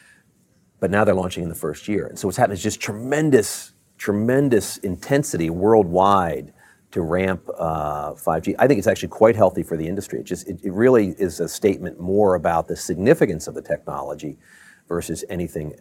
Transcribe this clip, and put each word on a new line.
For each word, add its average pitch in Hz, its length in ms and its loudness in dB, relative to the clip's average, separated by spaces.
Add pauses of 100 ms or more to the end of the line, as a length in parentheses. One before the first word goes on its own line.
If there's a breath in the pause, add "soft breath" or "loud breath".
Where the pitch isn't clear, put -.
(800 soft breath)
but 90 100 0
now 104 140 2
they're 101 120 4
launching 90 280 -4
in 82 60 -6
the 82 60 -10
first - 320 -8
year. 104 200 -2
And - 100 -14
so 101 100 -4
what's 90 100 -4
happened 101 200 2
is 80 60 -8
just 107 180 -4
tremendous, 131 880 0 (260)
tremendous 117 800 0
intensity 92 720 -2
worldwide 92 1000 4 (380 soft breath)
to 98 100 -2
ramp, 90 560 -2
uh, 76 580 -4
five 80 260 -2
G. - 160 -4
I 127 100 6
think 135 100 4
it's 101 100 -2
actually 95 220 0
quite 110 260 4
healthy 92 280 2
for 82 140 -6
the 80 100 -6
industry. 95 320 -6
It - 40 -10
just, - 240 -10
it, 92 160 -10
it 101 80 -6
really 110 460 4
is 90 220 -2
a 82 80 -2
statement 90 520 -2
more 95 360 2
about 82 320 0
the 87 80 -6
significance 95 720 0
of 78 60 -10
the 76 80 -10
technology 71 760 -8 (500 soft breath)
versus 85 420 -6
anything 82 520 -8